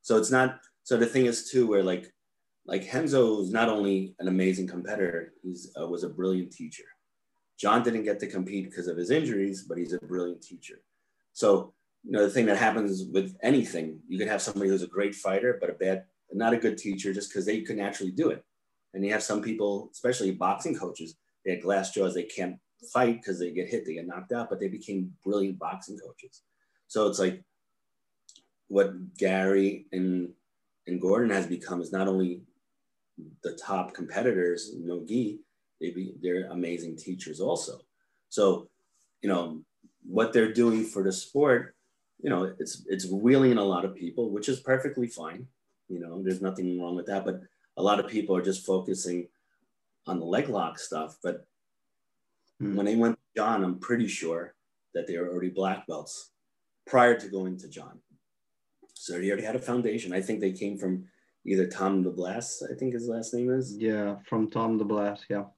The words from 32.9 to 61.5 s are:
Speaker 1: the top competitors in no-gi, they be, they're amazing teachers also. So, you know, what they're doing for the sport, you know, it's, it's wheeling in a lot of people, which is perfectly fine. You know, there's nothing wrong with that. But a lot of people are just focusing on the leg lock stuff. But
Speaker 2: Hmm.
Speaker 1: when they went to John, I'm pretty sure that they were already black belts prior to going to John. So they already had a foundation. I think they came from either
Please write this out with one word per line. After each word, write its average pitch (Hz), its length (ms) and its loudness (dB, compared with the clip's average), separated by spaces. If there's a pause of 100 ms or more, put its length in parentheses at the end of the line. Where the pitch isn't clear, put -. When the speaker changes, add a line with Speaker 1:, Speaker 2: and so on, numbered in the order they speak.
Speaker 1:
the 85 140 -6
top 92 380 -4
competitors 90 800 0
in 85 120 -10
no-gi, 104 560 -4 (380)
they 85 100 -4
be, 92 320 -8
they're 90 260 -2
amazing 85 480 -6
teachers 82 440 -10
also. - 400 -4 (480)
So, 98 400 4 (540)
you 101 60 -2
know, 82 340 -2 (440)
what 107 260 2
they're 110 200 6
doing 113 320 4
for 101 180 -4
the 95 100 2
sport, 135 600 2 (480)
you - 80 0
know, 95 280 0
it's, - 300 -10
it's 92 180 -4
wheeling 123 460 6
in 113 60 4
a 101 60 2
lot 92 200 2
of 95 100 -4
people, 101 360 -4
which 104 180 -4
is 127 120 -2
perfectly 127 480 0
fine. 82 380 -12 (420)
You 87 120 -8
know, 87 220 -10
there's 92 200 0
nothing 92 380 -2
wrong 87 160 -4
with 87 100 -6
that. 98 180 -2
But 92 160 -4 (360)
a 87 60 -2
lot 101 160 4
of - 100 -2
people 95 280 0
are 90 60 2
just 95 240 -2
focusing 90 600 -2 (800)
on 90 120 -4
the 80 80 -4
leg 113 220 0
lock 85 300 -2
stuff. 78 440 -8
But - 240 -6 (1120)
Speaker 2:
Hmm. 101 180 -2
Speaker 1:
when 101 100 2
they 110 100 2
went 117 200 4
to - 240 -6
John, 107 240 2
I'm 90 140 -2
pretty 117 280 0
sure 85 480 -6 (400)
that 85 120 -2
they 87 100 -4
were 87 140 -4
already 90 200 -2
black 92 360 -2
belts - 460 -12 (540)
prior 120 320 8
to 101 100 -10
going 92 300 -4
to - 100 -16
John. - 320 -18 (960)
So 87 240 -8
they 95 100 -2
already 101 160 -2
had 110 120 -2
a 127 40 0
foundation. 113 520 -2
I 95 80 0
think 104 200 -4
they 95 120 2
came 101 240 -4
from 92 300 -2 (400)
either 95 200 4